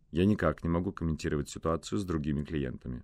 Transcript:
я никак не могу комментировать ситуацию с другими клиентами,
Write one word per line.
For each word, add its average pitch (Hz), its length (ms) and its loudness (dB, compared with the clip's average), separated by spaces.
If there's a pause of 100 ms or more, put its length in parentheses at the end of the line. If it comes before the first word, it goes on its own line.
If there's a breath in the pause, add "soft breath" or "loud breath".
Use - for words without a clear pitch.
(120)
я 85 140 4
никак 90 380 4
не 82 60 0
могу 87 220 2
комментировать 78 580 -2
ситуацию 82 480 -2
с 98 80 -2
другими 76 380 0
клиентами, 64 600 -6